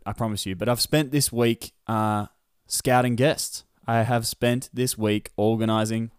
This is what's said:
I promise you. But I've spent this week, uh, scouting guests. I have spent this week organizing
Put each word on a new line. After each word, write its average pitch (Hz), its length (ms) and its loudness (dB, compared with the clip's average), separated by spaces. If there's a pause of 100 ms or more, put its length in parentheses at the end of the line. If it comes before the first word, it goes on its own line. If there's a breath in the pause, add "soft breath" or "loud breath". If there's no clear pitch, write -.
I 104 80 -6
promise 107 320 -4
you. 95 100 -4
But 107 140 -2
I've 120 100 2
spent 151 300 0
this 143 220 0
week, 117 420 0 (140)
uh, 107 400 0 (400)
scouting 123 480 2
guests. - 480 0 (240)
I 117 160 4
have 113 240 0
spent 120 440 -2
this 123 240 -2
week 107 420 0
organizing 110 800 0